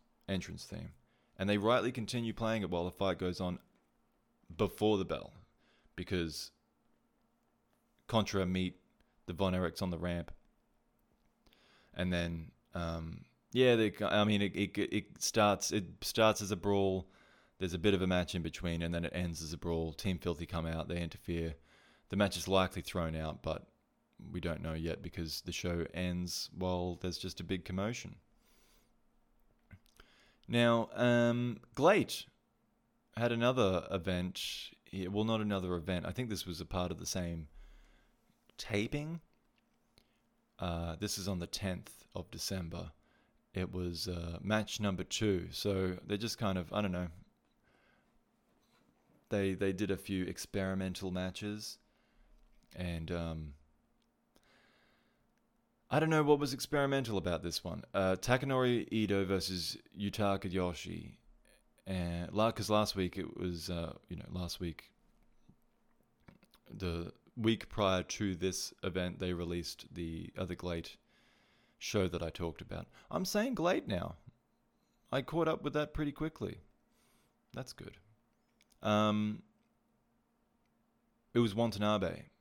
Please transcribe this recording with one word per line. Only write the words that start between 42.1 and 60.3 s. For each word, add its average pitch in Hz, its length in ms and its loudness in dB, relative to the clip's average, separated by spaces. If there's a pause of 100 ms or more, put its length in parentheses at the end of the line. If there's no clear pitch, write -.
of 92 140 -8
December. 87 640 -6 (600)
It 90 200 -2
was, 87 340 -4
uh, 85 340 -4
match 104 380 0
number 95 240 0
two. 95 480 2
So 95 540 0
they 104 120 0
just 110 200 -4
kind 95 200 0
of, 85 140 -4
I 101 100 2
don't 98 100 0
know. 90 160 -2 (2250)
They, 98 260 2
they 98 180 2
did 95 160 2
a 92 80 2
few 92 280 0
experimental 95 840 -2
matches. 92 680 -4 (960)
And, 85 360 -4
um, 80 420 -4 (2250)
I 156 100 2
don't 160 100 4
know 156 140 6
what 147 160 8
was 135 140 0
experimental 139 640 0
about 85 260 0
this 85 200 -4
one. 87 200 -6 (100)
Uh, 95 220 4
Takanori 127 760 2
Ito 98 340 2
versus 92 500 -2 (240)
Yutaka 98 520 -2